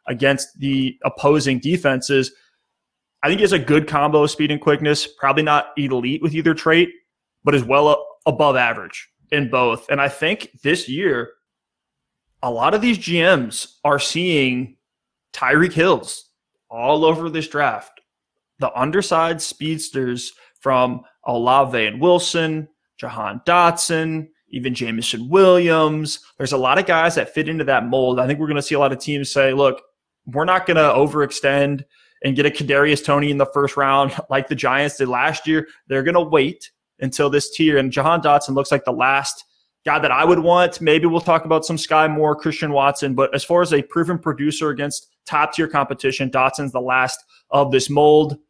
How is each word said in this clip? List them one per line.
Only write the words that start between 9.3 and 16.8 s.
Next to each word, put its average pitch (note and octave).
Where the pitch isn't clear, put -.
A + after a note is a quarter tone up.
in C#3+
both. B2
And C#3+
I C#3
think -
this E3
year, C3+
a B2+
lot B2
of G#3+
these A#3
G E3+
Ms D#3
are C#3+
seeing C#3
Tyreek D3+
Hills -
all C3+